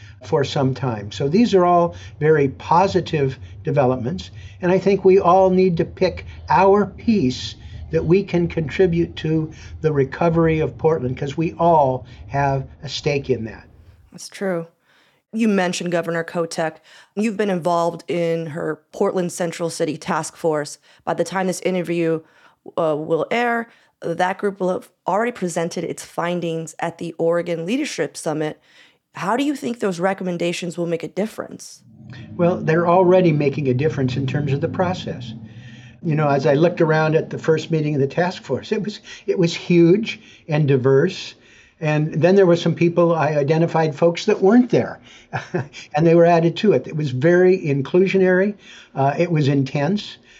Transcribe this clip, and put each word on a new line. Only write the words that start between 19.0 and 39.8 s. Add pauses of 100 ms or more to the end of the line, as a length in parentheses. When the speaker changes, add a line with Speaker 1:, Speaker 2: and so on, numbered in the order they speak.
Speaker 2:
Central
City
Task
Force. (260)
By
the
time
this
interview, (560)
uh,
will
air, (320)
that
group
will
have (160)
already
presented
its
findings
at
the
Oregon
Leadership
Summit. (540)
How
do
you
think
those
recommendations
will
make
a
difference? (520)
Speaker 1:
Well,
they're
already
making
a
difference
in
terms
of
the
process. (720)
You
know,
as
I
looked
around
at
the
first
meeting
of
the
task
force,
it
was, (260)
it
was
huge (300)